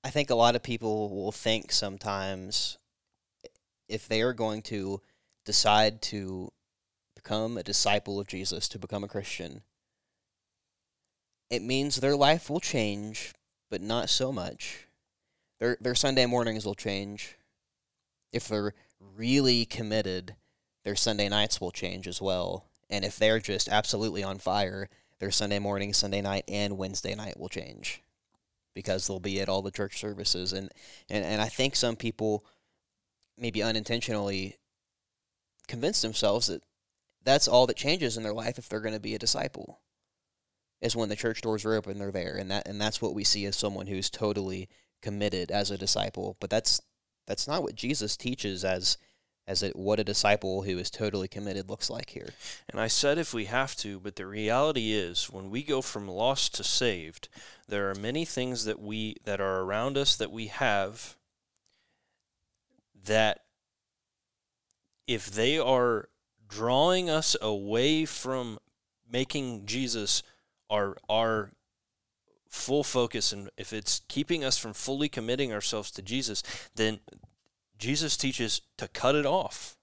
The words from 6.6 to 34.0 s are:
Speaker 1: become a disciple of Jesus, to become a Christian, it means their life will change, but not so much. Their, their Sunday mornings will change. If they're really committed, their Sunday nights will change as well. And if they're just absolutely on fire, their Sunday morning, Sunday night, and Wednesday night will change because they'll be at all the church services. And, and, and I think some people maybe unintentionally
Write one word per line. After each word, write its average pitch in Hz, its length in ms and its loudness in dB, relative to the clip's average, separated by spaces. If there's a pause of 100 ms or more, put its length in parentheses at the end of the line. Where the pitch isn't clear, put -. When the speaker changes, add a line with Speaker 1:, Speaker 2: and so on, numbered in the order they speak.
Speaker 1:
become 110 420 -4
a 90 60 -8
disciple 101 540 2
of 98 100 -4
Jesus, 95 420 -4
to 104 100 -10
become 101 240 -6
a 101 60 -8
Christian, 95 520 -8 (1900)
it 120 120 0
means 135 360 0
their 139 180 4
life 147 340 6
will 160 120 -2
change, 107 720 -2 (360)
but 95 120 -4
not 113 280 0
so 131 220 2
much. - 560 -8 (720)
Their, 120 220 2
their 123 140 0
Sunday 131 300 6
mornings 117 400 2
will 101 100 -2
change. 101 640 -6 (960)
If 113 160 -4
they're 104 260 -2 (280)
really 117 640 2
committed, 104 680 -4 (500)
their 101 100 -2
Sunday 104 320 2
nights 104 320 2
will 90 120 -4
change 92 360 -6
as 90 140 -6
well. 90 480 -2 (200)
And 101 140 -2
if 101 140 -4
they're 110 220 6
just 98 300 -2
absolutely 104 540 2
on 98 140 -6
fire, 95 500 0 (320)
their 98 120 -2
Sunday 101 260 2
morning, 101 360 0
Sunday 101 280 2
night, 98 260 -2
and 101 300 -2
Wednesday 95 380 -4
night - 240 -10
will 92 100 -10
change - 540 -10 (680)
because 98 340 -2
they'll 95 120 -4
be 95 220 -2
at 95 80 -2
all 98 120 2
the 98 100 -4
church 98 280 -4
services. 98 540 -2
And, 95 180 -6 (380)
and, 101 160 0
and 107 160 0
I 110 60 2
think 135 280 2
some 117 200 2
people 110 500 -2 (920)
maybe 113 260 -2
unintentionally 104 960 -2 (1080)